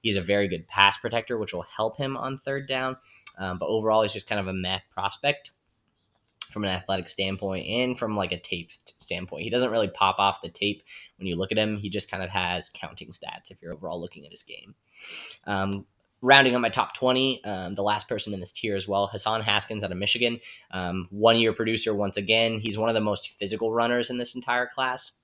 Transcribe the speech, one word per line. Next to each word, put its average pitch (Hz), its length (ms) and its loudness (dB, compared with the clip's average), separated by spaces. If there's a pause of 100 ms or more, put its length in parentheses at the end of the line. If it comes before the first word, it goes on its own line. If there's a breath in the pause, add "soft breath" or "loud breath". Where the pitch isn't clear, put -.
He's 107 140 2
a 95 60 0
very 101 260 2
good 85 180 -4
pass 98 320 6
protector, 117 400 -2
which 104 160 -4
will 87 120 -6 (100)
help 110 220 0
him 135 180 -4
on 135 220 -6
third 139 280 -6
down. 131 300 -2 (420 loud breath)
Um, 90 200 -4
but 80 100 -2
overall, 110 340 4
he's 104 120 2
just - 140 -4
kind 104 120 0
of 95 80 -4
a 95 40 -4
meh 95 280 -2 (100)
prospect 101 600 -2 (1000)
from 107 140 -6
an 98 60 0
athletic 92 380 -2
standpoint 95 580 -4
and 123 320 0
from, 107 180 -2
like, 92 160 0
a 87 60 -4
tape 87 320 -8
t-, - 280 -14
standpoint. 87 440 -6
He 110 80 -6
doesn't 123 220 2
really 110 160 2
pop 95 300 2
off 98 220 2
the - 80 -12
tape 101 360 -4 (340 loud breath)
when 98 80 -8
you 87 100 -2
look 95 160 -2
at 101 60 2
him. 107 180 2
He 101 140 -6
just 95 200 -2
kind 98 120 -4
of 90 80 -6
has 90 400 -2
counting - 380 -12
stats - 420 -10
if 98 100 -20
you're 85 140 -10
overall 85 260 -8
looking 82 240 -12
at 71 60 -20
his - 140 -4
game. - 300 -18 (680 loud breath)
Um, 98 420 -2 (360)
rounding 131 320 8
up 123 60 2
my 117 80 2
top 110 260 0
twenty, 127 500 2
um, 95 300 -6
the 101 80 -2
last 104 260 0
person 104 240 -4
in 98 80 -6
this 90 120 -10
tier 104 240 -2
as 95 120 -2
well, 98 200 2
Hassan 110 340 -2
Haskins 107 400 0
out 92 100 -4
of 90 60 -6
Michigan. 117 400 2 (320 loud breath)
Um, 92 400 -4
one-year 113 420 6
producer 113 400 2
once 101 240 0
again. 110 440 2
He's 107 180 -4
one 113 100 2
of 117 60 2
the 110 60 4
most 104 300 0
physical 107 420 -2
runners 117 360 2
in 123 80 -2
this 123 200 -4
entire 123 300 0
class. 127 460 -2 (120)